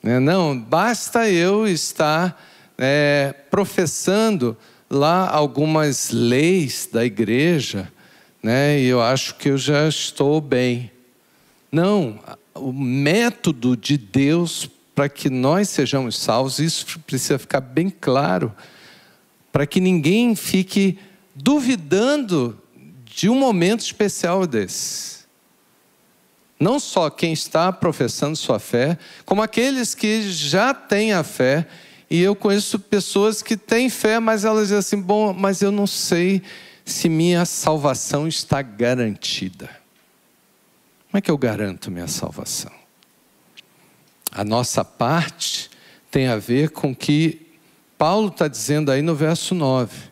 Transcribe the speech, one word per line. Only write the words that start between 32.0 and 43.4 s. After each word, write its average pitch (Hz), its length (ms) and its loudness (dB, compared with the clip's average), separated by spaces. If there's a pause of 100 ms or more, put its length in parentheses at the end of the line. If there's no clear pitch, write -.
E 165 100 2
eu 196 160 4
conheço 208 420 0
pessoas 208 640 0
que 220 140 -2
têm 240 320 0
fé, 226 320 2
mas 220 240 0
elas 214 200 4
dizem 202 140 2
assim, 202 220 0
"Bom, 208 320 2
mas 196 300 0
eu 202 100 2
não 202 140 0
sei 185 560 0 (420)
se - 240 -4
minha 170 380 2
salvação 147 840 -2
está 151 320 -4
garantida." 113 1120 -4 (1400)
Como 202 80 0
é - 40 2
que - 80 -2
eu 147 80 2
garanto 104 520 -4
minha 87 180 -8
salvação? - 640 -8 (1600)